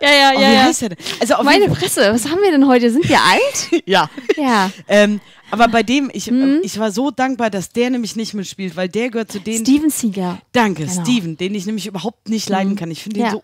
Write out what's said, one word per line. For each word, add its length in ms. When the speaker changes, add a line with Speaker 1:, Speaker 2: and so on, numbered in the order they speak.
Speaker 1:
Ja, 80
ja, 280
Speaker 2:
Oh, 40
Speaker 1:
ja, 100
Speaker 2:
wie 40
Speaker 1:
ja. 80
Speaker 2:
heißt 200
der 80
denn? 80
Also 140
auf 80
Speaker 1:
Meine 220
Speaker 2:
jeden 100
Fall 140
Speaker 1:
Fresse, 240
was 180
haben 140
wir 80
denn 160
heute? 240
Sind 160
wir 120
alt? 600
Speaker 2:
<laughs> 40
Ja. 220
Speaker 1:
Ja. 340
Speaker 2:
Ähm, 340
aber 160
bei 160
dem, 300
ich, 180
Speaker 1:
Mhm. 320
Speaker 2:
ich 160
war 140
so 180
dankbar, 400
dass 200
der 200
nämlich 240
nicht 200
mitspielt, 420
weil 120
der 220
gehört 220
zu 80
denen 260
Speaker 1:
Steven 240
Seagal. 480
Speaker 2:
Danke, 340
Speaker 1:
Genau. 160
Speaker 2:
Steven, 340
den 200
ich 100
nämlich 220
überhaupt 400
nicht 200
leiden 260
Speaker 1:
Mhm. 20
Speaker 2:
kann. 160
Ich 100
finde 160
ihn 80
Speaker 1:
Ja. 60
Speaker 2:
so 120